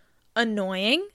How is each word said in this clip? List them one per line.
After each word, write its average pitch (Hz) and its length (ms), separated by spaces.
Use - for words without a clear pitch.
annoying. 214 800